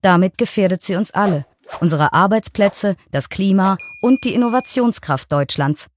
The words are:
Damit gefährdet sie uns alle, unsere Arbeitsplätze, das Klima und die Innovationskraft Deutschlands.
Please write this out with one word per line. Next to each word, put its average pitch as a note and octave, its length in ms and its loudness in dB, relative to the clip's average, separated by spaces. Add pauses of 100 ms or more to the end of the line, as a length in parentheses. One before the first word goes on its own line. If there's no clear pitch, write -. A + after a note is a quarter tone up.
Damit F#3 380 4
gefährdet F#3 420 0
sie F#3 140 -4
uns G3+ 160 -4
alle, F3+ 340 -2 (360)
unsere D3+ 320 2
Arbeitsplätze, G3+ 800 0 (160)
das C#3 180 -4
Klima F#3+ 480 2 (240)
und C4 220 2
die B3+ 100 -2
Innovationskraft A#3+ 960 -2
Deutschlands. C#3+ 640 -2